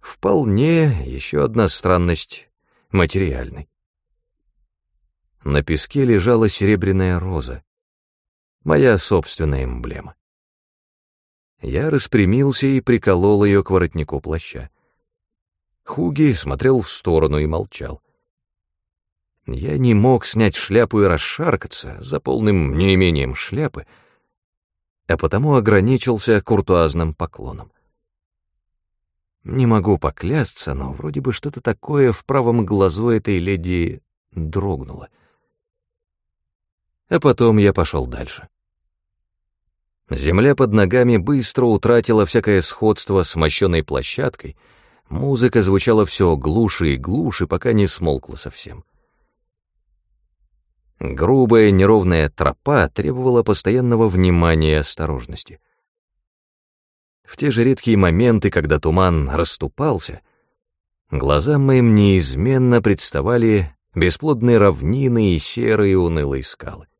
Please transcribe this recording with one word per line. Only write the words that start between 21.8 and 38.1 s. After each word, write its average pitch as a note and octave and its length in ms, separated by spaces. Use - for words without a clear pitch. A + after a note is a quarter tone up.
за C#3 200
полным G2+ 580
неимением F2 560
шляпы, - 520
а E2+ 120
потому C3 360
ограничился A2 840
куртуазным E2+ 720
поклоном. - 580
Не B2+ 240
могу G#2 320
поклясться, G2+ 720
но C2+ 220
вроде D3 260
бы C3 140
что-то - 260
такое C3 500
в - 140
правом A#2+ 400
глазу F#2+ 460
этой G#2 280
леди F2+ 600
дрогнуло. D#2+ 800
А E2+ 100
потом A#2 380
я G2+ 160
пошел D#2 320
дальше. B1 420